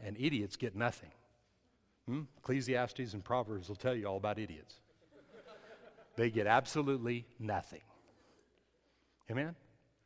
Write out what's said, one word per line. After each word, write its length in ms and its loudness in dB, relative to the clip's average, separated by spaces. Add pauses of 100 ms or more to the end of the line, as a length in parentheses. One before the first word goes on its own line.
And 160 -6
idiots 380 0
get 180 -2
nothing. 360 0 (960)
Hmm? 160 -2 (160)
Ecclesiastes 760 0
and 100 -4
Proverbs 460 0
will 80 -6
tell 180 2
you 120 -2
all 100 0
about 220 0
idiots. 420 -8 (1400)
They 140 4
get 160 2
absolutely 800 4 (120)
nothing. 440 -2 (1500)
Amen? 240 -2 (520)